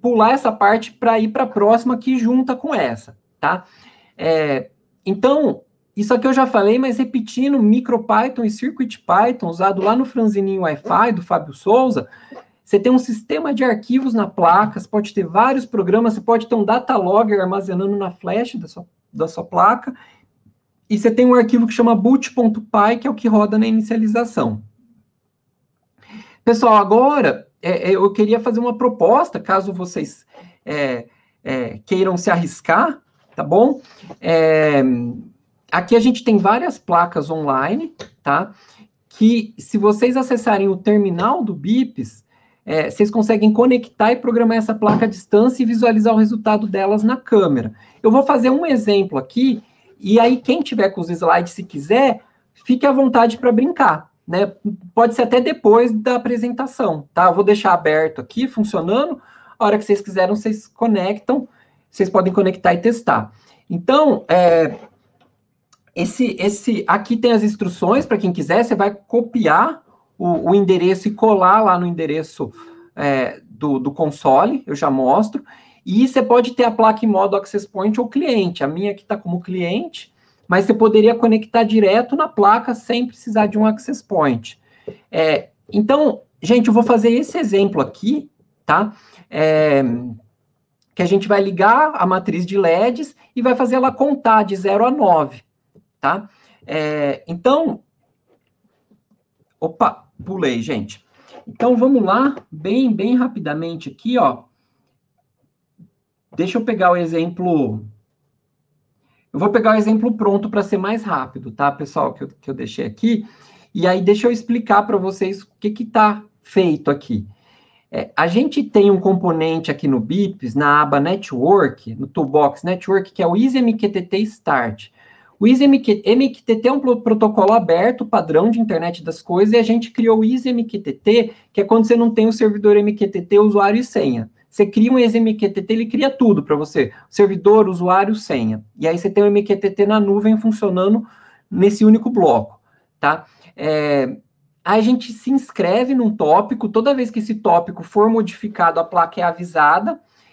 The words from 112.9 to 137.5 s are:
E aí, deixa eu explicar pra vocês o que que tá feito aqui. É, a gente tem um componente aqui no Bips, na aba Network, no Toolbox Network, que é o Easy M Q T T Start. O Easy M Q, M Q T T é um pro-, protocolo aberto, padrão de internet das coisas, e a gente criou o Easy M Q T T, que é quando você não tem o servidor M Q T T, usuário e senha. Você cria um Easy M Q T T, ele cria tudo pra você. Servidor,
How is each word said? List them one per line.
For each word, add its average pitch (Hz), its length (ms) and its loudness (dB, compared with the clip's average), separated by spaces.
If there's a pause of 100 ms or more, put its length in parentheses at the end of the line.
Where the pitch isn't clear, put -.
E 180 120 -2
aí, 185 140 0
deixa 208 260 2
eu 240 40 2
explicar 226 520 0
pra 208 140 -2
vocês 190 460 -4
o - 60 -20 (120)
que 214 100 -4
que 214 140 -10
tá 214 380 0 (200)
feito 160 480 -2
aqui. 113 360 -6 (640)
É, - 260 -10
a 165 100 -8
gente 247 380 -4
tem 202 260 2
um 190 100 2
componente 160 680 -2
aqui 143 160 -6
no 131 140 0
Bips, 156 540 -6
na 147 280 2
aba 143 180 0
Network, 139 920 -2
no 135 120 -12
Toolbox 151 580 -2
Network, 190 480 -4
que - 100 -4
é 170 40 0
o 170 100 0
Easy 254 220 0
M 233 160 0
Q 214 140 -2
T 196 140 -6
T 190 160 -4
Start. 131 680 -6 (500)
O 202 80 2
Easy 254 180 4
M 277 140 6
Q, 208 260 0
M 262 240 2
Q - 140 -14
T 220 140 0
T 220 120 0
é 269 40 0
um 285 80 -2
pro-, 247 200 0
protocolo 214 520 2
aberto, 220 520 0
padrão 165 460 0
de 233 100 0
internet 170 420 -4
das 160 200 -12
coisas, 202 320 2
e - 20 6
a 233 60 4
gente 226 280 -2
criou 226 280 2
o 220 60 2
Easy 254 260 -2
M 233 140 -2
Q 214 160 -10
T 143 120 -10
T, 233 400 0 (200)
que - 100 -4
é - 20 0
quando 226 220 2
você 240 100 4
não 233 140 2
tem 220 160 2
o 226 60 2
servidor 208 440 2
M 208 160 2
Q 208 160 -2
T 185 140 -8
T, 202 160 2
usuário 208 420 2
e 254 40 -4
senha. 131 440 -4 (200)
Você - 160 2
cria 214 260 2
um 262 80 2
Easy 233 200 2
M 226 160 0
Q 208 160 -2
T 196 120 -8
T, 196 100 -4
ele 226 140 -2
cria 277 240 -2
tudo 226 320 2
pra 151 140 -2
você. 147 340 -2 (200)
Servidor, 202 580 4